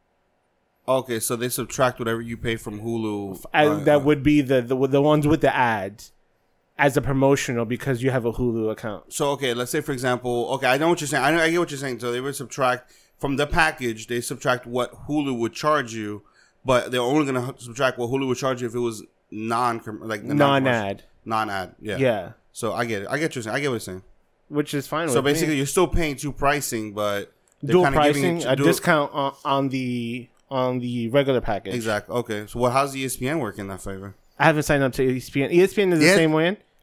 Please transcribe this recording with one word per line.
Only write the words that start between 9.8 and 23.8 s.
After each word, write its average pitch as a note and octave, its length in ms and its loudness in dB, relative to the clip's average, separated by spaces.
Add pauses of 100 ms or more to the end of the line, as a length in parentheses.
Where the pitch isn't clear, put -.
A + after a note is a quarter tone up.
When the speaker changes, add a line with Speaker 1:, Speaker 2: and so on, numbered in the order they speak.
Speaker 1:
for D3 100 -6
example, B2 600 -2
okay, C3+ 120 -2
I B2+ 120 4
know D#3+ 100 2
what E3+ 120 2
you're D3 80 -6
saying. C3+ 140 0
I C#3 80 4
know, E3 120 2
I D#3+ 80 4
get E3+ 80 0
what E3+ 120 -2
you're C#3+ 80 -10
saying. B2+ 220 -6
So A#2+ 100 -4
they B2 100 -4
would C3+ 140 -6
subtract B2 560 -2 (280)
from C#3 180 -2
the C#3+ 100 0
package, C3 600 0
they A#2+ 140 -4
subtract B2 460 -4
what A#2+ 400 -4
Hulu C#3+ 320 -2
would A#2 140 -2
charge D3 400 0
you, G#2 300 -8 (420)
but B2 260 2
they're B2 120 0
only C#3 240 2
gonna C3 240 -2
h-, - 100 -14
subtract B2 380 -2
what A#2+ 120 -2
Hulu C3+ 180 0
would B2 100 0
charge B2+ 240 -2
you B2 60 -4
if A2 60 -10
it A#2+ 40 -2
was A2+ 240 -4 (280)
non-com-, A2+ 800 -4
like, G#2+ 180 -6
the C#3 80 -4
non-commercial. C#3 460 4
Speaker 2:
Non-ad. G2+ 220 -4 (240)
Speaker 1:
Non-ad, G#2 540 -2
yeah. G2+ 180 -6
Speaker 2:
Yeah. A2+ 340 0 (200)
Speaker 1:
So A2 200 -6
I A#2 140 -2
get G#2+ 160 -4
it. G2+ 80 -10
I C#3 80 -4
get D#3 80 -2
what - 100 -6
you're B2 60 -8
saying. A2 140 -4
I C#3 40 -2
get C#3+ 80 -2
what B2+ 60 -2
you're A2 60 -4